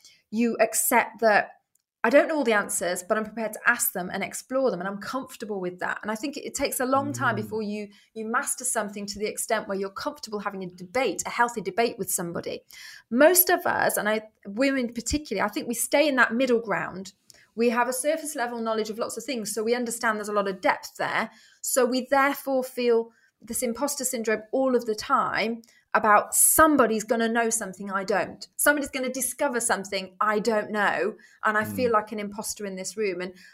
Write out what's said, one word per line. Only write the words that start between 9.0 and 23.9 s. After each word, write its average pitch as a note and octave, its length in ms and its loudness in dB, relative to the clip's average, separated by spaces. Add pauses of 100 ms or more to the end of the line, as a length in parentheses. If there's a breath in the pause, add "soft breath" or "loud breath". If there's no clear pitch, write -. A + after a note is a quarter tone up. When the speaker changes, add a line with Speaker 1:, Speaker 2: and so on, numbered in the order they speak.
Speaker 1:
to G3+ 120 -10
the G#3 60 -4
extent G#3+ 420 -4
where G3 100 -4
you're F#3+ 120 -4
comfortable A3 500 -8
having G3 240 -8
a F#3 40 -8
debate, F#3 580 -4
a F#3+ 40 -8
healthy A#3 300 0
debate G3+ 400 -2
with F#3 100 -6
somebody. E3+ 540 -6 (480 loud breath)
Most F4 380 6
of F4+ 160 2
us, G#3+ 320 2
and F3+ 100 0
I, A3 140 0 (240)
women A#3+ 480 0
particularly, A#3+ 520 -2
I G#3+ 60 0
think D4 160 -6
we A#3+ 60 -2
stay D4 340 4
in C#4 80 2
that A#3+ 180 4
middle B3 280 4
ground. F#3 500 -4 (440 soft breath)
We A#3 160 4
have A#3+ 180 2
a B3+ 40 -2
surface D4+ 400 -2
level A#3+ 280 -4
knowledge A3 280 -2
of G#3 80 -8
lots - 200 -6
of A3 80 -10
things, A3+ 280 -4
so A3+ 80 -4
we A#3 140 2
understand A#3 420 -2
there's G#3 120 -8
a G#3+ 40 -4
lot G3+ 140 2
of F#3+ 140 -6
depth - 340 0
there. F#3 340 -2 (300 soft breath)
So - 260 2
we B3+ 240 0
therefore C#4 540 2
feel A#3 480 0 (300 soft breath)
this A3 200 -6
imposter B3 440 -4